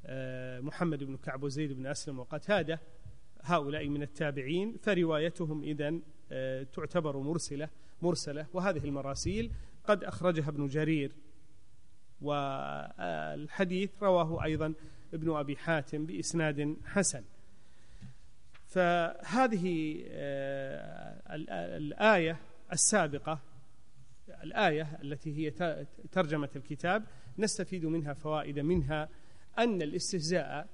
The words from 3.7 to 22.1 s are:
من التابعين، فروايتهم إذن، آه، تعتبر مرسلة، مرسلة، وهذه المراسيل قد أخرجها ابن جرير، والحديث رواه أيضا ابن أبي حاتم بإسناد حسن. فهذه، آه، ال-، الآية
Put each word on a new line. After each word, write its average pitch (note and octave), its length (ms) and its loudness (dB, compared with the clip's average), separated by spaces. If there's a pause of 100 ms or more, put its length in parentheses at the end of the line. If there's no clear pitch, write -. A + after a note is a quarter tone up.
من D3 140 0
التابعين، D3+ 760 0
فروايتهم D#3+ 880 2
إذن، D3+ 380 0 (300)
آه، C3 320 -2
تعتبر D3+ 540 0
مرسلة، D3 520 -2 (320)
مرسلة، D#3 520 0
وهذه F3+ 320 2
المراسيل D3+ 680 0 (320)
قد G3+ 200 4
أخرجها E3 460 2
ابن C#3+ 180 0
جرير، D3+ 440 4 (1080)
والحديث C#3+ 1800 -2
رواه E3+ 400 4
أيضا D#3 300 2 (400)
ابن D#3+ 220 2
أبي C#3+ 220 -2
حاتم D#3 480 0
بإسناد D#3 800 0
حسن. - 380 2 (1400)
فهذه، F3 1400 4
آه، C#3 1300 -4
ال-، D#3 140 -6
الآية D#3+ 880 4 (320)